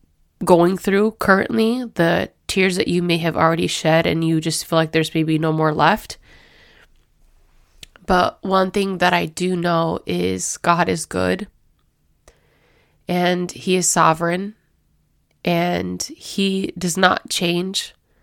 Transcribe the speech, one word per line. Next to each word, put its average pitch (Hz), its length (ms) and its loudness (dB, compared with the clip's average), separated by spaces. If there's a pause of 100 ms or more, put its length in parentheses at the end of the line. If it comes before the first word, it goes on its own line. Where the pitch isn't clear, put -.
(440)
going 175 340 6
through 208 340 2
currently, 226 720 2 (100)
the 170 360 0 (160)
tears 185 300 0
that - 120 -2
you 175 140 0
may 175 160 2
have 165 180 -2
already 165 300 2
shed 165 400 2
and 165 160 0
you 160 180 2
just 160 240 -4
feel - 120 -2
like 160 160 0
there's 160 220 0
maybe 160 240 0
no 160 140 0
more 156 200 0
left. 160 460 0 (1900)
But - 380 0
one 190 280 0
thing 196 280 -2
that 180 140 2
I 170 140 0
do 180 300 -4
know 170 500 0
is 180 520 -4
God 175 300 0
is 170 180 -4
good, 185 400 -2 (1600)
and 180 420 0
he 175 260 -2
is 180 120 0
sovereign, 175 680 0 (880)
and 175 580 -2
he 196 760 -4
does 175 220 -4
not 180 320 -2
change, 180 640 -4 (280)